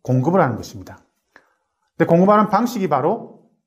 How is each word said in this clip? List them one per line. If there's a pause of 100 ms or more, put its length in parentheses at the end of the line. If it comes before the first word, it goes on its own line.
공급을
하는
것입니다. (960)
근데
공급하는
방식이
바로 (160)